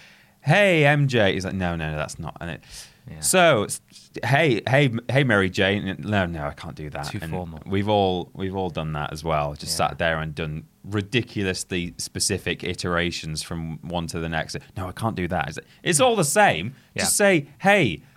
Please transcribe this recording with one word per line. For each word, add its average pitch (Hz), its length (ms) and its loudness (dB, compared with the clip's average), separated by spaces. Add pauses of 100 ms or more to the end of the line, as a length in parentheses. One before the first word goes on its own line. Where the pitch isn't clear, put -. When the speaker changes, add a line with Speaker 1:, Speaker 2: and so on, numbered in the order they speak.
(400)
Speaker 1:
"Hey, 170 440 4
M 143 220 4
J." 113 280 4
He's 92 100 -4
like, 95 100 -4
"No, 90 220 -2
no, 78 160 -4
no, 78 40 -4
that's - 220 -6
not." 80 220 -10
And 85 100 -8
it, - 140 -12 (440)
Speaker 2:
Yeah. 160 120 -14
Speaker 1:
"So, 156 440 4
s-, - 160 -6 (440)
hey, 135 440 4
hey, 139 180 6
m-, 113 220 -2
hey, 135 140 4
Mary 101 260 4
Jane." 95 520 0
"No, 98 260 0
no, 82 200 -4
I 73 80 -6
can't 82 200 -12
do 76 160 -10
that." 73 200 -8
Speaker 2:
Too 104 120 -6
Speaker 1:
And 82 80 -8
Speaker 2:
formal. 85 360 -8
Speaker 1:
we've 98 220 -2
all, 95 460 2
we've 95 220 -6
all 92 140 -2
done 78 240 -4
that 73 180 -6
as 78 100 -10
well. 73 320 -2
Just - 240 -6
Speaker 2:
Yeah. 87 100 2
Speaker 1:
sat - 100 -10
there 82 200 0
and 78 160 -6
done 80 300 -6 (480)
ridiculously 95 840 -2
specific - 640 -4
iterations 85 800 -2
from 82 400 -8
one 85 260 -4
to 90 120 -6
the 82 80 -4
next. 80 280 -4 (200)
"No, 92 120 -6
I 90 40 -10
can't 110 240 -4
do 92 120 -2
that." 78 200 -2
It's, 73 100 -12 (240)
it's - 180 2
all 247 160 4
the 180 80 2
same. 139 500 2 (220)
Just 92 240 0
Speaker 2:
Yeah. 202 60 6
Speaker 1:
say, 165 200 4 (120)
"Hey, 175 440 4 (140)